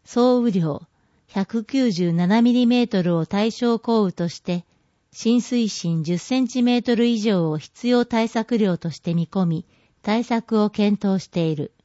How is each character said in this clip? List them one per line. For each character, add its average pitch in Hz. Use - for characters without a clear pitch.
総 247
雨 240
量 160
百 214
九 254
十 170
七 180
ミ 240
リ 247
メ 240
ー -
ト 185
ル 175
を 160
対 214
象 233
降 226
雨 185
と 170
し -
て、 175
浸 233
水 233
深 165
十 170
セ 262
ン 247
チ 254
メ 247
ー 240
ト 240
ル 233
以 233
上 185
を 156
必 -
要 240
対 233
策 226
量 196
と 170
し -
て 170
見 165
込 185
み、 160
対 220
策 226
を 208
検 208
討 190
し -
て 170
い 160
る。 147